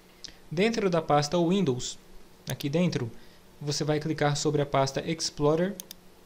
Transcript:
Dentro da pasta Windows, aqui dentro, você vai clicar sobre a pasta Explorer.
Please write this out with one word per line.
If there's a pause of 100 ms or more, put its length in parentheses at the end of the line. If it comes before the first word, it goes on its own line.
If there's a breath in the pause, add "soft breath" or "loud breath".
(500 loud breath)
Dentro
da
pasta
Windows, (500)
aqui
dentro, (480 loud breath)
você
vai
clicar
sobre
a
pasta
Explorer. (500)